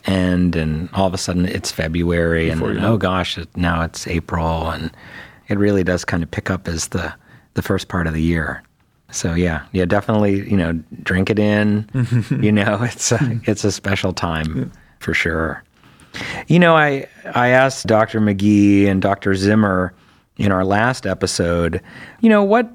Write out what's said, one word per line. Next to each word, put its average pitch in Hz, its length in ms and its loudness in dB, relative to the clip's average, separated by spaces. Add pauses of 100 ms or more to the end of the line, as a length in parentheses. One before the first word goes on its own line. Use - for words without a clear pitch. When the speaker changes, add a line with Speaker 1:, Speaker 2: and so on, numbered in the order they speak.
Speaker 1:
end 90 500 2
and 78 380 -2
all 95 120 2
of 90 80 -2
a 95 40 -6
sudden 90 280 -2
it's - 240 -6
February 82 800 0
and 80 80 -2
Speaker 2:
Before 107 120 -2
you 104 40 -2
Speaker 1:
then, 104 80 -2
Speaker 2:
know 113 100 2
Speaker 1:
oh 113 40 4
Speaker 2:
it. 95 60 -4
Speaker 1:
gosh, 92 360 -2
it, 82 180 -12
now 85 260 -2
it's - 260 -8
April, 82 600 -4
and 80 200 -8 (580)
it 104 100 -2
really 101 260 2
does 90 200 -2
kind 85 200 -2
of 80 80 -10
pick - 180 -4
up 92 160 -4
as 82 220 -6
the, 85 260 -6 (400)
the - 80 -2
first 95 240 -2
part 87 220 -4
of 78 60 -4
the 80 80 -2
year. 80 420 -2 (480)
So 85 220 -4
yeah, 85 360 -2
yeah, 92 140 0
definitely, 101 540 0 (120)
you 101 60 2
know, 85 160 0 (320)
drink 92 260 0
it 101 80 0
in. 104 540 2
Speaker 2:
<laughs> 123 500 -2
Speaker 1:
You 107 80 2
know, 104 320 2
it's - 300 -4
a, 113 320 0
it's 107 180 -2
a 104 80 2
special 98 420 -2
time 82 460 -4
Speaker 2:
Yeah. 127 60 -4 (340)
Speaker 1:
for - 160 -4
sure. 80 480 -4 (840)
You 160 100 6
know, 170 160 6
I, 147 320 0 (260)
I 123 180 2
asked 131 360 2
Doctor 110 340 2
McGee 101 680 4
and 95 120 2
Doctor 98 360 0
Zimmer 98 580 2 (420)
in 98 140 0
our 92 140 2
last 107 420 0
episode, 87 760 0 (420)
you 226 60 6
know, 208 140 6
what, 226 320 2